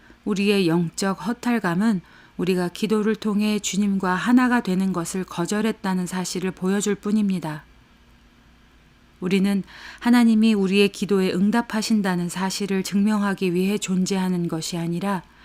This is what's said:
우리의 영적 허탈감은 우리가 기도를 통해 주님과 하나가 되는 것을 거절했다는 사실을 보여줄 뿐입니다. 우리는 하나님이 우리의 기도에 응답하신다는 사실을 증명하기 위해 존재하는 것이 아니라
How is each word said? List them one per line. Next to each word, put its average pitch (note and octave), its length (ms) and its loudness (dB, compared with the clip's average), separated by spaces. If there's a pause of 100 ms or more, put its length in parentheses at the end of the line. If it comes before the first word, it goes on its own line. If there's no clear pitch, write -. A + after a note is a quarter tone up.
(240)
우리의 G3+ 440 2
영적 F3 580 -2
허탈감은 G#3+ 760 0 (340)
우리가 F3+ 320 0
기도를 G#3+ 480 0
통해 G#3 420 0
주님과 G3 560 0
하나가 A#3+ 480 4
되는 F#3+ 300 0
것을 F3 320 -4
거절했다는 F#3+ 840 -2
사실을 F#3 440 -4
보여줄 G3 440 -2
뿐입니다. F#3+ 680 -2 (1600)
우리는 F#3+ 420 0 (380)
하나님이 A3+ 520 6
우리의 G3 380 4
기도에 F#3+ 420 0
응답하신다는 G3+ 960 0
사실을 F#3+ 540 -4
증명하기 G3+ 720 0
위해 F#3+ 240 0
존재하는 F#3 680 -2
것이 E3 280 -6
아니라 E3+ 460 -4 (220)